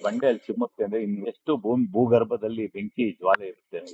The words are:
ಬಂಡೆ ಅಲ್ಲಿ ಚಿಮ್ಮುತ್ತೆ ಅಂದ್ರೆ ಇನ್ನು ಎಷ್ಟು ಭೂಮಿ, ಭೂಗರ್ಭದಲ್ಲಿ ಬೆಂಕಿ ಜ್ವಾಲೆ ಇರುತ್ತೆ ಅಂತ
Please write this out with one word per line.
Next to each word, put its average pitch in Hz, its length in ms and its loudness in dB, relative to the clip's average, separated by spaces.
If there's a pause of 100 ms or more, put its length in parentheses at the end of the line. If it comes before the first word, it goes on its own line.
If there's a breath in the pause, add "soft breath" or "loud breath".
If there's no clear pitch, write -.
ಬಂಡೆ 120 240 2
ಅಲ್ಲಿ 120 180 0
ಚಿಮ್ಮುತ್ತೆ 117 380 -4
ಅಂದ್ರೆ 107 200 -2
ಇನ್ನು 101 160 -4 (100)
ಎಷ್ಟು - 200 -6 (140)
ಭೂಮಿ, 123 200 2 (100)
ಭೂಗರ್ಭದಲ್ಲಿ 113 720 2 (100)
ಬೆಂಕಿ 104 300 -2 (140)
ಜ್ವಾಲೆ 98 320 2
ಇರುತ್ತೆ - 280 -16
ಅಂತ 87 140 -14